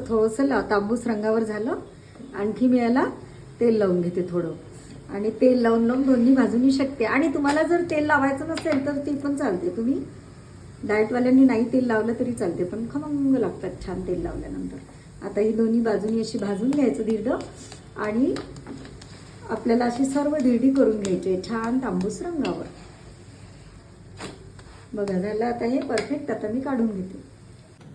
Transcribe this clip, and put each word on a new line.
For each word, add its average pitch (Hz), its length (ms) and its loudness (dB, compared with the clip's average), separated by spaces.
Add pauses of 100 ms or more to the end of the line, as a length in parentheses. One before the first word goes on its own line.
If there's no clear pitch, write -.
थोडंसं 220 360 2
ला-, 240 260 0
तांबूस 214 380 0
रंगावर 220 360 0
झालं. 214 320 -2 (600)
आणखी 208 320 0
मी 247 100 4
याला 247 280 2 (540)
तेल 233 160 4
लावून 180 260 2
घेते 175 300 -2
थोडं 165 200 -2 (580)
आणि 208 220 -2 (100)
तेल 254 180 8
लावून 226 240 4
लावून 254 180 2
दोन्ही 262 340 6
बाजूनी 247 360 4
शेकते. 269 340 0
आणि 277 280 2
तुम्हाला 294 300 2
जर 339 200 2
तेल 302 220 0
लावायचं 277 420 2
नसेल 302 380 -2
तर 285 200 -2
ती 294 100 -2
पण 285 200 -2
चालते, 208 420 -2
तुम्ही 254 240 0 (840)
डाएटवाल्यांनी 247 600 4
नाही 233 280 4
तेल 254 120 4
लावलं 226 340 2
तरी 240 140 -2
चालते, 180 300 -2
पण 214 300 -6
खमंग 285 420 0
लागतात 185 360 -2 (140)
छान 185 220 -6
तेल 175 140 -2
लावल्यानंतर. - 560 -8 (480)
आता 196 140 -4
ही 220 120 2
दोन्ही 226 300 2
बाजूनी 220 380 0
अशी 220 180 -4
भाजून 202 340 -2
घ्यायचं 254 320 2
धिरडं 220 340 0 (600)
आणि 240 380 0 (1120)
आपल्याला 240 360 2
अशी 262 200 0
सर्व 294 320 0
धिरडी 254 340 4
करून 220 280 4
घ्यायची 190 340 0
आहे 185 80 -2
छान 226 360 -2
तांबूस 202 440 -2
रंगावर. 294 440 -4 (2250)
बघा 196 260 -2
झालं 214 260 -2
आता 240 200 -2
हे 254 160 0
परफेक्ट. 269 500 -4
आता 208 160 -4
मी 240 140 -4
काढून 254 260 -2
घेते. 190 360 -8 (720)